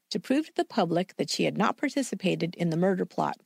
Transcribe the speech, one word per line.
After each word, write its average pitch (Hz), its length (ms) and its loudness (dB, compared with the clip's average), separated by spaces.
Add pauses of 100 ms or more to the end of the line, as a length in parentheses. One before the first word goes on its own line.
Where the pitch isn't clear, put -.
to - 120 -4
prove 294 260 0
to - 80 -20
the 349 100 0
public 175 520 0
that - 140 -2
she - 160 0
had 147 120 -2
not 208 180 2
participated 180 800 -2
in 170 160 0
the 156 60 0
murder 185 280 2
plot. - 420 -2